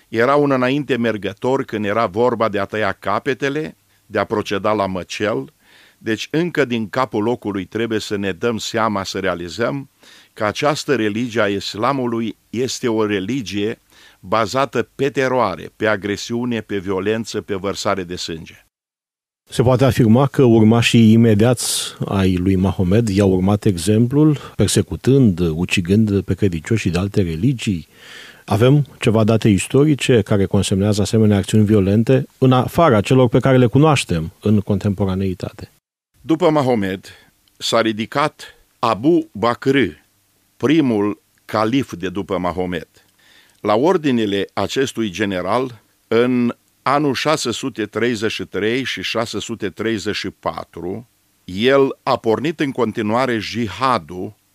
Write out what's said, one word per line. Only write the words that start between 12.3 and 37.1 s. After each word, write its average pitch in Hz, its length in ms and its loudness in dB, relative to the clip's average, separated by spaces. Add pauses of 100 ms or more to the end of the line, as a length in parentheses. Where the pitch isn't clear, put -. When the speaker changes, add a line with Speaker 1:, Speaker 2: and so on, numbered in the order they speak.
Speaker 1:
este 120 380 -4
o 110 180 0
religie 101 760 -4 (400)
bazată 113 760 -2
pe 135 140 -2
teroare, 117 680 -2
pe 107 120 -2
agresiune, 107 760 -4
pe 104 160 -8
violență, 101 640 -4
pe 101 140 -6
vărsare 95 480 -4
de 87 120 -10
sânge. 85 480 -12 (880)
Speaker 2:
Se - 100 -2
poate 123 240 4
afirma 123 420 4
că - 160 2
urmașii 113 680 6
imediați 113 840 2 (120)
ai 95 280 0
lui 92 200 0
Mahomed 95 520 2
i-au 98 240 4
urmat 95 340 2
exemplul, 120 920 2
persecutând, 107 840 2
ucigând 92 800 0
pe 95 120 -4
credincioșii 95 580 -2
de 82 60 -2
alte 101 240 0
religii. 92 640 -2 (580)
Avem 131 400 4 (140)
ceva 110 240 2
date 110 260 4
istorice 131 720 2
care 98 240 0
consemnează 101 560 0
asemenea 104 360 4
acțiuni 107 280 2
violente, 110 640 2 (100)
în 131 140 4
afara 127 500 4
celor 127 280 4
pe 127 100 2
care 131 180 4
le 127 80 6
cunoaștem 113 640 2 (100)
în 104 180 2
contemporaneitate. 95 1120 -4 (500)
Speaker 1:
După 160 280 0
Mahomed, 117 560 0 (520)